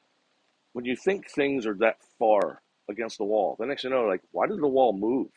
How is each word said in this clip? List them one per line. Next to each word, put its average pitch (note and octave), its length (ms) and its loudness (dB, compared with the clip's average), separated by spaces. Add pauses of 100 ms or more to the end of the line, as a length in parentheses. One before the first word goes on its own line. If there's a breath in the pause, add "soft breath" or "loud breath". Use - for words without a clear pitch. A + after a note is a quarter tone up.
(720)
when B2 140 -10
you B2 100 -2
think F#3+ 320 -4
things C#3 380 -2
are G#2+ 80 -2
that A2 280 0 (160)
far G2+ 440 2 (260)
against A2 300 -8
the G#2+ 60 -4
wall, G2+ 340 0
the A2+ 80 -4
next C#3 160 -6
thing B2+ 100 -6
you C3 60 2
know, A#2 80 2
like, F#2 160 0 (100)
"Why G2 140 0
did F#3+ 140 -6
the D3 60 2
wall C3 280 4
move? G#2+ 420 -2